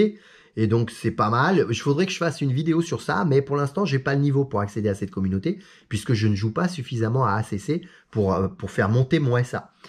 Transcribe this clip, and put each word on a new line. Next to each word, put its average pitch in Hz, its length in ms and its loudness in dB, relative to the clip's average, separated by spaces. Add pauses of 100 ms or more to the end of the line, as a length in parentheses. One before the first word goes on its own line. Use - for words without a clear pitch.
(600)
Et 110 60 4
donc, 110 240 2
c'est - 220 -4
pas 107 180 0
mal. 139 400 4
Il 113 100 -2
faudrait 147 280 0
que 185 40 -6
je - 60 -6
fasse 165 240 -4
une 139 100 0
vidéo 160 300 0
sur 139 220 -6
ça, - 220 0
mais 139 180 4
pour 139 140 -2
l'instant, 143 280 0
j'ai 139 140 0
pas 139 160 -2
le 139 60 2
niveau 139 220 2
pour 120 160 -2
accéder 104 300 -2
à 98 60 0
cette 98 160 -6
communauté, 95 480 -2 (280)
puisque 110 260 -2
je 110 140 2
ne 107 60 2
joue 107 180 -2
pas 170 160 0
suffisamment 123 600 -2
à 101 60 2
A 110 100 0
C 104 160 -6
C 92 220 -4 (280)
pour, 98 240 2
euh, 95 140 2
pour 92 240 -10
faire 101 180 2
monter 131 300 2
mon 123 180 2
S 123 160 0
A. - 180 -8 (180)